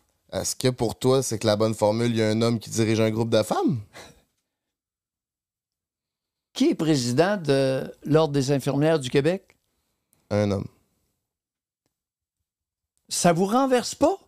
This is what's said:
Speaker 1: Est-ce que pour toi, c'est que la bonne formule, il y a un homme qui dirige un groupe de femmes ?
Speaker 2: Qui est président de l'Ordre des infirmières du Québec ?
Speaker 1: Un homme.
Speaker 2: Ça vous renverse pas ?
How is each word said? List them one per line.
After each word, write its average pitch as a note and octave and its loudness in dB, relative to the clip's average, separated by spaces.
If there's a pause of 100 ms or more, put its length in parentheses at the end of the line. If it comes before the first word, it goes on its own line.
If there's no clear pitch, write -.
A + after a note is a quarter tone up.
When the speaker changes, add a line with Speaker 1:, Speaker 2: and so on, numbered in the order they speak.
(320)
Speaker 1:
Est-ce F#2 -4
que - -2
pour A#2+ -2
toi, C3 2
c'est A2 -6
que A2+ -4
la G#2 4
bonne A2 0
formule, A2 0
il A2+ -2
y A2+ 0
a G#2+ 2
un A2 0
homme A#2 0
qui - -16
dirige A2 0
un A2 2
groupe A2+ -4
de A2 4
femmes ? A#3+ -2 (2750)
Speaker 2:
Qui D#4+ 2
est - 0
président D3+ 0
de C3+ 0 (140)
l'Ordre D#3 2
des C#3 0
infirmières C#3+ 0
du C3 -10
Québec ? E3 -2 (760)
Speaker 1:
Un G#2 0
homme. G2 -4 (2500)
Speaker 2:
Ça - 2
vous F3+ 0
renverse B3 0
pas ? - 2 (120)